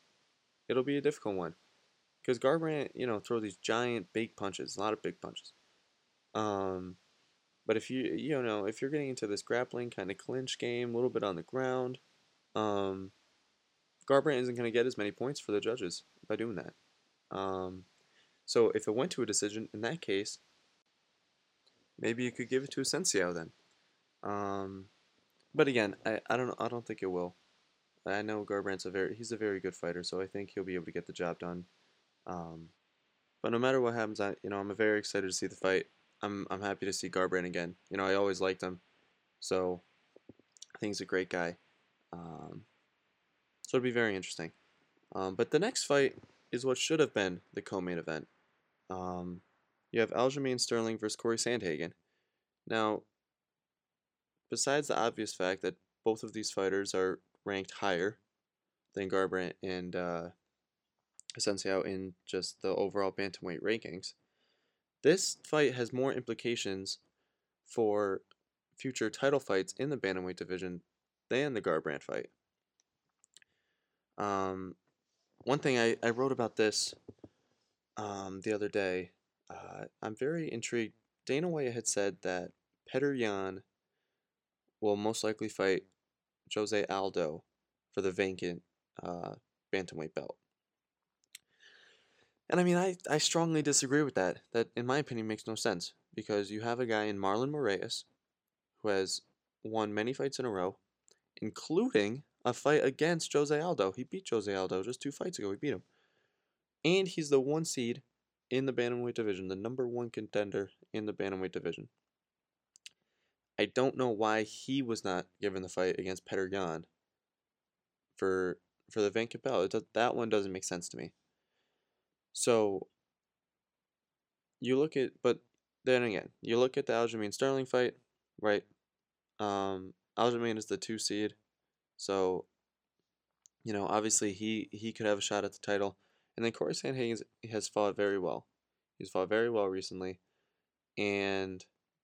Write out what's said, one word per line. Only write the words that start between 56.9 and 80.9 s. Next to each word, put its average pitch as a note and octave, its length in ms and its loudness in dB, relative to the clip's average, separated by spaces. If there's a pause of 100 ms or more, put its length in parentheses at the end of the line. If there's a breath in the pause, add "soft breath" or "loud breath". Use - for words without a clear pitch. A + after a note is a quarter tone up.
are F#2 260 2 (240)
ranked G2 360 -4
higher G2 380 2 (760)
than G2 140 -2
Garbrandt F#2 540 0
and, F2+ 340 -4
uh, F2 320 -4 (1080)
Asensio G2 460 0
in F#2+ 320 -4 (120)
just - 360 -4
the F#2+ 120 0
overall F#2+ 380 2
bantamweight F#2 500 -6
rankings, G2+ 520 -2 (880)
this E3+ 420 4
fight C#3+ 300 4
has A#2+ 180 -2
more B2+ 200 2
implications A2 840 -2 (680)
for G#2 560 2 (540)
future A#2 340 -2
title C#3 300 2
fights F#2+ 380 0
in C#3+ 120 -2
the C#3+ 60 -2
bantamweight F#2 400 -2
division F2+ 460 -6 (460)
than C3+ 260 0
the G#2 80 -2
Garbrandt D#2+ 400 0
fight. - 280 -6 (1900)
Um, F#2+ 560 -2 (680)
one C#3+ 160 2
thing C3 180 4
I, A#2 240 6
I A#2 80 2
wrote C3 220 2
about A#2+ 240 -2
this, - 380 2 (1040)
um, G2 460 -6
the A2 100 0
other G#2 160 0
day, F#2 440 0 (360)
uh, F#2+ 360 -12 (180)
I'm G#2+ 120 -6
very D#3 380 -4
intrigued. A#2 420 -2 (320)